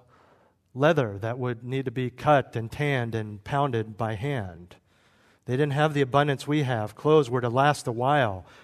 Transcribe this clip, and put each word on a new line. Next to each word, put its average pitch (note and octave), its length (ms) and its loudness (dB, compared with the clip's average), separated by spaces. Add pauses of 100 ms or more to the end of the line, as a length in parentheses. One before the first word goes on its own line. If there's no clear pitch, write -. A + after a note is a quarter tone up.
(760)
leather C3 420 2
that A2+ 220 -6
would B2 240 -4
need C3 200 -4
to B2+ 80 -4
be B2 200 -4
cut C#3+ 440 2
and A2+ 160 -6
tanned B2+ 440 -2
and G#2+ 280 -8
pounded A#2 540 -2
by A2 160 -4
hand. F#2+ 640 -8 (720)
They A#2+ 80 -4
didn't C#3+ 200 0
have D3+ 220 2
the C#3+ 60 2
abundance C#3+ 460 2
we D3+ 140 0
have. A2+ 340 -2
Clothes D3+ 320 4
were A#2+ 140 -2
to A#2+ 80 0
last C#3 380 2
a B2 40 -2
while. A#2 540 0 (180)